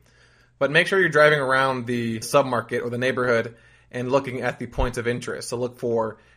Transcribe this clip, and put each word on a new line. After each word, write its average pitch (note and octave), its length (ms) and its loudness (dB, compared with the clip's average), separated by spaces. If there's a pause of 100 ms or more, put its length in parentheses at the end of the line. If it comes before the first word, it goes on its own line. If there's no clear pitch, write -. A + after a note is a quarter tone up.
(580)
but C#3+ 140 0
make E3+ 160 2
sure G3 120 2
you're F3+ 100 4
driving D3+ 300 6
around C3 460 0
the A#2 340 -4
submarket A#2+ 640 0
or A#2+ 80 -6
the A#2+ 80 -4
neighborhood B2 580 0 (360)
and B2 180 -6
looking B2+ 320 0
at A#2+ 160 -4
the A#2+ 100 -8
points B2 300 -4
of A#2 100 -4
interest. A#2+ 420 -6
So A#2+ 80 -6
look A#2+ 200 -6
for A2+ 400 -2 (200)